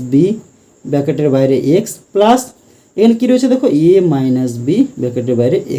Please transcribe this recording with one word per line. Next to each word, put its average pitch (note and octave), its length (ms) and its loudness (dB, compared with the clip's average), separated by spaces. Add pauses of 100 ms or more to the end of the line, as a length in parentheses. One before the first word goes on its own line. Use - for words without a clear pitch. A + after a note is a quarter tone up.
(120)
b - 20 -4 (760)
ব্র্যাকেটের C#3+ 440 -2
বাইরে C3+ 220 2 (200)
এক্স A3 160 -4 (220)
প্লাস A3 260 2 (580)
এখানে A3+ 220 4
কি B3+ 100 -2
রয়েছে B3+ 220 2
দেখো, B3+ 140 0 (200)
a F3 40 4 (220)
মাইনাস B2+ 400 -2 (140)
b - 20 -4 (320)
ব্র্যাকেটের B2 400 -4
বাইরে C3+ 180 0 (200)